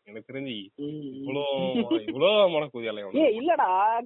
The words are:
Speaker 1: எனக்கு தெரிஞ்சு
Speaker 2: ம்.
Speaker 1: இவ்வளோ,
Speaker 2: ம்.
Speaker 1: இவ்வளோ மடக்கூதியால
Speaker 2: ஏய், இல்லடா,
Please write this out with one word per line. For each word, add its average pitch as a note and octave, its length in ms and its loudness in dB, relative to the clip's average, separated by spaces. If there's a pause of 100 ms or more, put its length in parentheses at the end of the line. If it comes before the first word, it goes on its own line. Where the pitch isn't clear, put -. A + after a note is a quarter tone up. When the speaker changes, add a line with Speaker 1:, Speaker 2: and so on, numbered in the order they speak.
Speaker 1:
எனக்கு A2 300 -18
தெரிஞ்சு C3+ 240 -8 (200)
Speaker 2:
ம். D3 380 -10
Speaker 1:
இவ்வளோ, C#3 300 -6 (300)
Speaker 2:
ம். A#3+ 200 0
Speaker 1:
இவ்வளோ D#4 340 2 (220)
மடக்கூதியால A#2 640 -4
Speaker 2:
ஏய், B3 260 4
இல்லடா, C#4+ 320 2 (340)